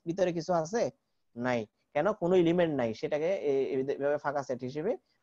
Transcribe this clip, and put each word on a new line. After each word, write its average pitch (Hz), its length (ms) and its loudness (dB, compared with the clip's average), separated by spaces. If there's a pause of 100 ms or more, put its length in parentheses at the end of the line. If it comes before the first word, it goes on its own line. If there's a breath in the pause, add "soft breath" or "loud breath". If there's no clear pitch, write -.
ভিতরে 175 260 0
কিছু 170 200 -4
আছে? 165 380 0 (460)
নাই। 120 300 0 (260)
কেন? 170 200 2
কোনো 185 240 2
এলিমেন্ট 170 380 4
নাই। 117 200 0
সেটাকে 156 420 -2
এ-, 135 440 0
এ-, 135 140 -2
এভাবে 143 240 0
ফাঁকা 143 240 -2
সেট 127 200 -6
হিসেবে 151 340 -4 (260)